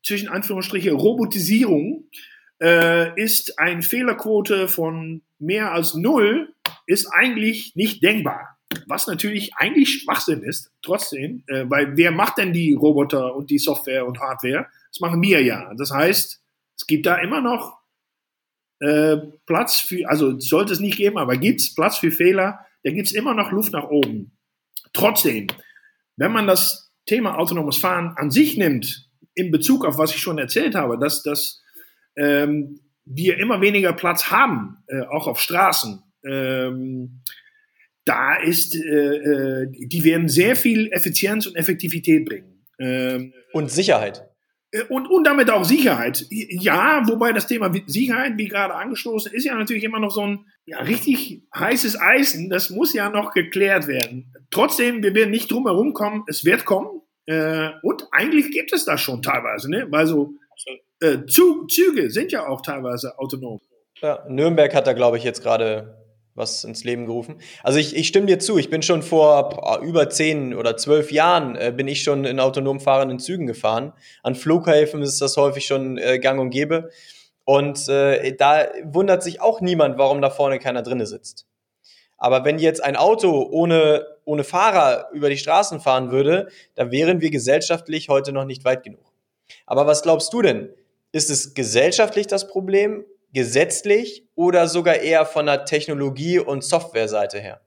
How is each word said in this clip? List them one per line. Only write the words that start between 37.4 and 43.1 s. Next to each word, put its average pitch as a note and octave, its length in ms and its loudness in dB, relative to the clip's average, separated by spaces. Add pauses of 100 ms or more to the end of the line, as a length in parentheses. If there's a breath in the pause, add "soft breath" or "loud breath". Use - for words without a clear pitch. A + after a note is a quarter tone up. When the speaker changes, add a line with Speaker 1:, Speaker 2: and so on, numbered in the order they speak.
Speaker 1:
da B2+ 320 0
ist, E3+ 400 -2
äh, E3 40 -4
äh, C#3+ 880 0
die C3 340 -6
werden E3 240 4
sehr F3+ 280 4
viel A3 360 0
Effizienz G3 540 -2
und F#3 100 -12
Effektivität E3 720 0
bringen. - 400 -14 (140)
Ähm, B2+ 540 -4 (200)